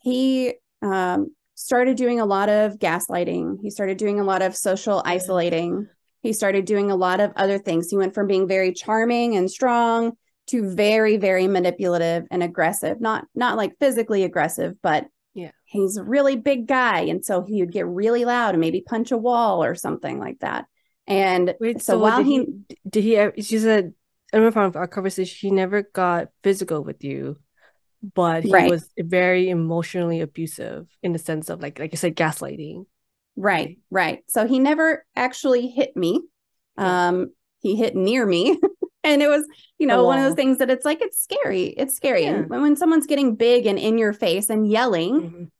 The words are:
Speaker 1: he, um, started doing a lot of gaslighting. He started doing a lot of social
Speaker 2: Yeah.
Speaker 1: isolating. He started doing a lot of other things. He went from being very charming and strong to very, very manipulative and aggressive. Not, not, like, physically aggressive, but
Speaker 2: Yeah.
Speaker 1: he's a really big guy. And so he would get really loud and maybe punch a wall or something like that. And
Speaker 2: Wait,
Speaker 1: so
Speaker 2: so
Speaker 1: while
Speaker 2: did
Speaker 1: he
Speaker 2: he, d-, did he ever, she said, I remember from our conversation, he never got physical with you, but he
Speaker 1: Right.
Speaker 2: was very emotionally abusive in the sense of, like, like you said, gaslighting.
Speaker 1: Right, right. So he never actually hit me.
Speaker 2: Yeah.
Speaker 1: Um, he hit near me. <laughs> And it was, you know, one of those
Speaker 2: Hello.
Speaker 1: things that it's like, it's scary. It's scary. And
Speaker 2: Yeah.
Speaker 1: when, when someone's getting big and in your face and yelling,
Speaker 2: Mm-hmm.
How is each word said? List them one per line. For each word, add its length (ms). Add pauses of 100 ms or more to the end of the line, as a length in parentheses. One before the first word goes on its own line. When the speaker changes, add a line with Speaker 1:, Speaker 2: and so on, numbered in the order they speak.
Speaker 1:
he, 540 (280)
um, 520 (200)
started 420
doing 240
a 60
lot 220
of 300
gaslighting. 840
He 100
started 280
doing 220
a 40
lot 180
of 140
social 480
Speaker 2:
Yeah. 80
Speaker 1:
isolating. 760 (320)
He 120
started 340
doing 240
a 60
lot 240
of 140
other 240
things. 320
He 60
went 180
from 140
being 180
very 260
charming 640
and 140
strong 640 (360)
to 240
very, 440
very 320
manipulative 840
and 120
aggressive. 580
Not, 340
not, 220
like, 240
physically 420
aggressive, 600
but 240 (280)
Speaker 2:
Yeah. 160 (140)
Speaker 1:
he's 320
a 80
really 320
big 320
guy. 340
And 220
so 180
he 180
would 120
get 160
really 360
loud 300
and 60
maybe 200
punch 300
a 80
wall 460
or 100
something 460
like 200
that. 260 (420)
And 500
Speaker 2:
Wait, 240
Speaker 1:
so 120
Speaker 2:
so 40
Speaker 1:
while 200
Speaker 2:
did 80
Speaker 1:
he 120
Speaker 2:
he, 60 (240)
d-, 100 (100)
did 160
he 120
ever, 260
she 160
said, 360 (380)
I 40
remember 340
from 100
our 60
conversation, 640
he 60
never 280
got 460 (140)
physical 420
with 180
you, 360 (760)
but 300
he 80
Speaker 1:
Right. 180
Speaker 2:
was 280
very 500
emotionally 720
abusive 680 (160)
in 100
the 60
sense 320
of, 120
like, 160
like 140
you 60
said, 180
gaslighting. 680 (500)
Speaker 1:
Right, 420 (120)
right. 380
So 180
he 120
never 560
actually 540
hit 280
me. 260 (540)
Speaker 2:
Yeah. 320
Speaker 1:
Um, 240 (280)
he 160
hit 180
near 320
me. 380
<laughs> 60 (340)
And 180
it 60
was, 180 (320)
you 80
know, 180
one 140
of 60
those 80
Speaker 2:
Hello. 40
Speaker 1:
things 220
that 120
it's 140
like, 160
it's 220
scary. 460
It's 280
scary. 300
And 120
Speaker 2:
Yeah. 80
Speaker 1:
when, 160
when 140
someone's 300
getting 300
big 280
and 140
in 180
your 160
face 380
and 180
yelling, 540
Speaker 2:
Mm-hmm. 220 (160)